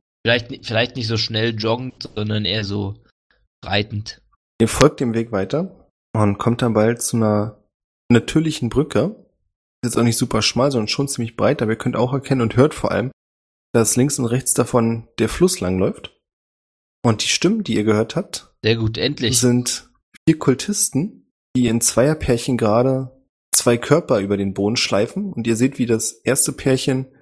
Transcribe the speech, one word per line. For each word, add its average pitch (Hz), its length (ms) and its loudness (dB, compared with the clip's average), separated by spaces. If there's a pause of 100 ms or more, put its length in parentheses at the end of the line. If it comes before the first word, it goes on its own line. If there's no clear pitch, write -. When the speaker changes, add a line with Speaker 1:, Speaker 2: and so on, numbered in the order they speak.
(260)
Speaker 1:
Vielleicht 117 260 0
ni-, - 120 -16
vielleicht 117 320 -2
nicht 120 120 -6
so 113 100 -2
schnell 113 420 -2
joggend, 120 560 -6
sondern 107 300 -4
eher 104 180 -2
so 101 400 -6 (600)
reitend. 104 580 -6 (400)
Speaker 2:
Ihr 113 60 4
folgt 151 320 2
dem 120 140 -2
Weg 113 180 -2
weiter 127 580 -4 (240)
und 104 240 2
kommt 117 240 0
dann 117 120 0
bald 110 280 2
zu - 160 -2
einer 107 400 0 (520)
natürlichen 131 600 2
Brücke. 139 460 0 (680)
Ist 120 100 -2
jetzt - 40 0
auch 117 60 4
nicht 117 140 2
super 120 240 0
schmal, 127 300 0
sondern 113 160 -2
schon 139 200 -2
ziemlich 117 280 -6
breit, 120 260 0
aber 110 120 0
ihr 113 40 -2
könnt - 180 -4
auch 123 180 0
erkennen 135 280 -2
und 110 140 -2
hört 139 180 4
vor - 180 -4
allem, 110 200 -2 (600)
dass 113 220 4
links 139 240 2
und 127 60 0
rechts 117 280 0
davon 117 540 0 (120)
der 110 100 2
Fluss - 300 0
langläuft. 92 520 -2 (920)
Und 113 200 0
die - 40 -4
Stimmen, 214 360 0
die 113 120 -4
ihr 107 80 0
gehört 107 320 0
habt, - 380 -8 (100)
Speaker 1:
Sehr 113 140 2
gut, 110 200 -2
endlich. 127 420 -2
Speaker 2:
sind 123 500 0 (380)
vier 160 120 2
Kultisten, - 920 -2 (240)
die 123 120 2
in 113 140 2
Zweierpärchen 131 760 2
gerade 123 540 2 (420)
zwei 120 240 4
Körper 143 440 2
über 98 160 0
den 98 160 -2
Boden 101 220 0
schleifen. 151 560 -2
Und 113 140 -6
ihr 113 100 2
seht, 127 220 0
wie 123 80 0
das - 260 0
erste - 420 -2
Pärchen 131 540 0 (140)